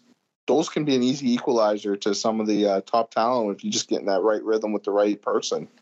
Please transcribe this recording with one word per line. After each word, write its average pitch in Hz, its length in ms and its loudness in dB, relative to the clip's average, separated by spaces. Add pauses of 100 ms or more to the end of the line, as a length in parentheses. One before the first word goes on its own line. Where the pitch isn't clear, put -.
(480)
duels 143 220 2
can 151 160 -4
be 139 100 2
an 127 80 2
easy 131 300 0
equalizer 107 600 0
to 101 180 -2
some 110 260 -2
of 107 80 -2
the, 104 200 2
uh, 98 140 2
top 113 300 -2
talent 113 460 0
if - 60 -18
you 107 80 -4
just 107 160 -4
get 107 120 0
in - 60 -8
that 95 160 0
right 107 220 2
rhythm 110 300 -2
with 101 100 -4
the 101 80 -4
right 104 300 2
person. 101 460 -2 (140)